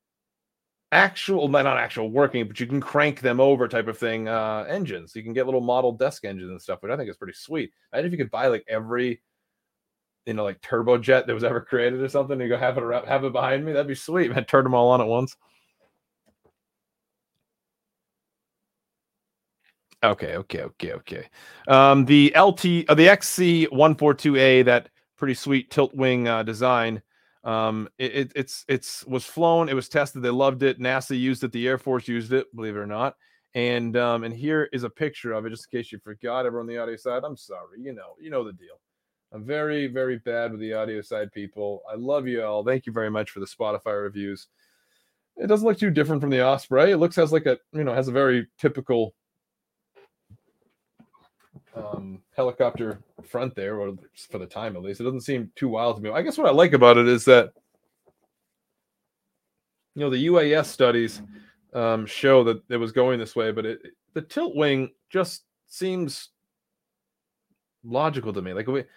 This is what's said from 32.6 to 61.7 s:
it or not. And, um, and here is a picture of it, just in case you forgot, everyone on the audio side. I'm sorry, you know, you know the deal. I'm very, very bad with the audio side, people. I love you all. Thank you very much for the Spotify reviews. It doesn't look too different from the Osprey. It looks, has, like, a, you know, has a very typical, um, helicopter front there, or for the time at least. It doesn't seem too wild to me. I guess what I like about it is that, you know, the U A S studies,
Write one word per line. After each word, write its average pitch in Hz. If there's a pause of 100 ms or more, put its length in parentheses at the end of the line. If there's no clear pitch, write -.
it -
or 104
not. 110 (380)
And, 120
um, 120
and 113
here 147
is 123
a 113
picture 143
of 110
it, 113
just 110
in 127
case 117
you 104
forgot, 120
everyone 117
on 117
the 117
audio 117
side. 123
I'm 147
sorry, 92
you 131
know, 92
you 156
know 131
the 104
deal. - (520)
I'm 107
very, 147
very 127
bad 117
with 107
the 110
audio 110
side, 107
people. 101
I 110
love 131
you 117
all. 107
Thank 131
you 117
very 110
much 107
for 98
the 98
Spotify 104
reviews. 101 (880)
It 196
doesn't 214
look 208
too 208
different 147
from 143
the 127
Osprey. 139
It 170
looks, 170
has, 160
like, 156
a, 127 (140)
you 151
know, 131
has 131
a 123
very 127 (100)
typical, 120 (2500)
um, 104 (160)
helicopter 120 (240)
front 127
there, 101
or 101 (360)
for 110
the 90
time 104
at 87
least. 98
It 117
doesn't 127
seem 123
too 135
wild 113
to 104
me. 107
I 135
guess 294
what 302
I 156
like 147
about 120
it 120
is 120
that, 123 (2500)
you 147
know, 143
the 127
U 170
A 151
S 151
studies, 117 (500)